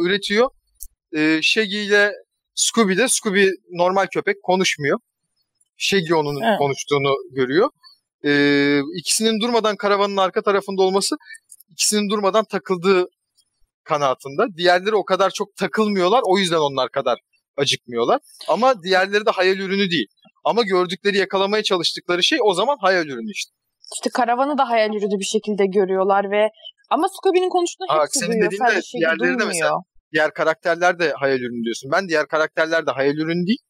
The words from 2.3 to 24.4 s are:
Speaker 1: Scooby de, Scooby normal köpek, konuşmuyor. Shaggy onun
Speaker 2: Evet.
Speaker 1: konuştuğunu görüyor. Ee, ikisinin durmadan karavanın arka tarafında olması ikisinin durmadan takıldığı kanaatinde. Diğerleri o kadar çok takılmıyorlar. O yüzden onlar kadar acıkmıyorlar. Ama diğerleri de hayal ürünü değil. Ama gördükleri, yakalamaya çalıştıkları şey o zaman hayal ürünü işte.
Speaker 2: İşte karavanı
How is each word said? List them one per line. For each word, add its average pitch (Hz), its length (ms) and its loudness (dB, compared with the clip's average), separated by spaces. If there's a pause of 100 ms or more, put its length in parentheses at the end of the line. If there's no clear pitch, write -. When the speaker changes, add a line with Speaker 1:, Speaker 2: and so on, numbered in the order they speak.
Speaker 1:
Scooby 196 420 2
de, 233 120 2
Scooby 202 380 2 (240)
normal 180 360 0
köpek, 185 360 -4
konuşmuyor. 180 560 0 (800)
Shaggy 170 380 -2
onun 147 280 -2
Speaker 2:
Evet. 214 160 0
Speaker 1:
konuştuğunu 139 560 0 (160)
görüyor. 135 400 0 (560)
Ee, 143 540 4 (180)
ikisinin 220 420 -2
durmadan 214 360 0
karavanın 202 400 0
arka 190 260 0
tarafında 196 400 0
olması 196 340 0 (540)
ikisinin 208 400 -2
durmadan 208 340 0
takıldığı 185 600 0 (800)
kanaatinde. 143 580 -2 (140)
Diğerleri 180 380 2
o 190 100 0
kadar 190 260 2
çok - 260 -8
takılmıyorlar. 202 680 2
O - 140 2
yüzden 175 200 0
onlar 135 320 0
kadar 123 280 -2 (380)
acıkmıyorlar. 139 640 -2 (280)
Ama 214 340 2
diğerleri 190 440 0
de 220 40 4
hayal 185 280 2
ürünü 196 320 -2
değil. 143 160 0 (380)
Ama 185 180 2
gördükleri, 190 560 0
yakalamaya 196 440 0
çalıştıkları 175 600 -2
şey 311 220 2
o 202 100 4
zaman 240 260 0
hayal 185 260 2
ürünü 113 240 -10
işte. - 220 -12 (420)
Speaker 2:
İşte - 160 -6
karavanı 254 480 0